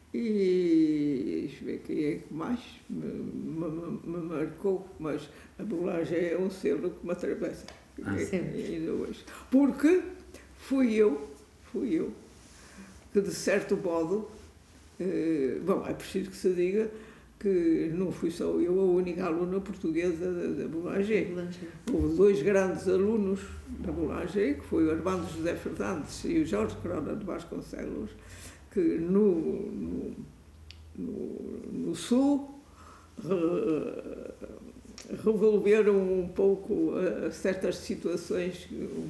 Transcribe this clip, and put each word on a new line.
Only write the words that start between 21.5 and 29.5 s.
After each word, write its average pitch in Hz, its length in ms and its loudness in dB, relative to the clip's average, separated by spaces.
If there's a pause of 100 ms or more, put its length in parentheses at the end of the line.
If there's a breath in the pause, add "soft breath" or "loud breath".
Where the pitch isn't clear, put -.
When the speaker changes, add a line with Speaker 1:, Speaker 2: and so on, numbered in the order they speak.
Speaker 1:
Houve 160 240 2
dois 196 260 8
grandes 190 440 2
alunos 196 540 2 (400)
da 185 100 -6
Boulanger, 170 720 0
que - 60 -14
foi 160 200 4
o 156 60 4
Armando 180 420 0
José 160 220 -2
Fernandes - 680 -6
e - 140 2
o 302 80 4
Jorge 208 300 0
Corona 180 400 -4
de - 80 -8
Vasconcelos, - 840 -8 (600 loud breath)
que 208 80 2
no, 170 880 4